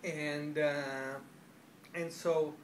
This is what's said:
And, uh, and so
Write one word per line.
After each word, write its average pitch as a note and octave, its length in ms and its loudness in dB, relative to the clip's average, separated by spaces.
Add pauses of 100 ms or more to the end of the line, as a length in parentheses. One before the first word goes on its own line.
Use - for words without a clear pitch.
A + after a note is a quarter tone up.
And, D3+ 540 -2
uh, C#3 560 0 (800)
and E3+ 180 -2
so D#3+ 520 2